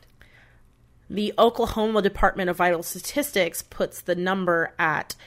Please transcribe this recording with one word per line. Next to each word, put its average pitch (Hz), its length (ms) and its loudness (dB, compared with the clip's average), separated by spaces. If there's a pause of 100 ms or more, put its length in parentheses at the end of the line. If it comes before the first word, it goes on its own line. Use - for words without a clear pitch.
(1120)
The 208 260 -4
Oklahoma 220 640 2
Department 196 480 0
of 175 80 -2
Vital 175 260 2
Statistics 185 800 -4
puts - 380 -6
the 175 140 -2
number 175 640 0
at 160 380 -2 (100)